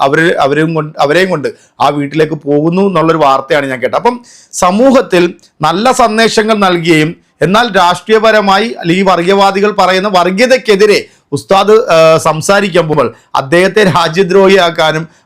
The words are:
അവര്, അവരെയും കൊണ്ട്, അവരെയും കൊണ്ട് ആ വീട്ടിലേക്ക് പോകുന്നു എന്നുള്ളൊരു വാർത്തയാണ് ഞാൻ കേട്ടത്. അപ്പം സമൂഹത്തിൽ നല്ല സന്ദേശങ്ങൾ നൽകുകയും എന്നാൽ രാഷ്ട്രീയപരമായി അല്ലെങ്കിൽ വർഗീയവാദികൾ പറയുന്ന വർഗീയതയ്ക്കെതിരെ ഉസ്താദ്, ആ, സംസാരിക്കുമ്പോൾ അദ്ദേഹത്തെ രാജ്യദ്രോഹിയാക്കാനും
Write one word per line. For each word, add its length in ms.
അവര്, 360
അവരെയും 380
കൊണ്ട്, 240
അവരെയും 320
കൊണ്ട് 180
ആ 80
വീട്ടിലേക്ക് 460
പോകുന്നു 480
എന്നുള്ളൊരു 360
വാർത്തയാണ് 480
ഞാൻ 160
കേട്ടത്. 160
അപ്പം 260
സമൂഹത്തിൽ 840
നല്ല 320
സന്ദേശങ്ങൾ 640
നൽകുകയും 720
എന്നാൽ 340
രാഷ്ട്രീയപരമായി 1040
അല്ലെങ്കിൽ 240
വർഗീയവാദികൾ 640
പറയുന്ന 380
വർഗീയതയ്ക്കെതിരെ 960
ഉസ്താദ്, 380
ആ, 480
സംസാരിക്കുമ്പോൾ 960
അദ്ദേഹത്തെ 500
രാജ്യദ്രോഹിയാക്കാനും 1200